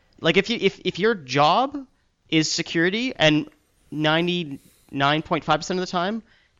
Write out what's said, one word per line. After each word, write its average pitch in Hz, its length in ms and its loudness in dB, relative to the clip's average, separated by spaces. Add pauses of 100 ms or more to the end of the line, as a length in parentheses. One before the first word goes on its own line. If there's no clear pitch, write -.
(220)
Like, 170 160 2
if 196 120 0
you, 233 120 -4
if, 196 240 2
if 170 140 -4
your 220 160 2
job 175 720 0 (440)
is 156 220 2
security 185 640 0
and 156 340 2 (420)
ninety-nine 156 1300 -2
point 160 220 -4
five 156 160 0
percent 185 200 -4
of 180 60 -4
the - 60 -12
time 190 320 -4 (360)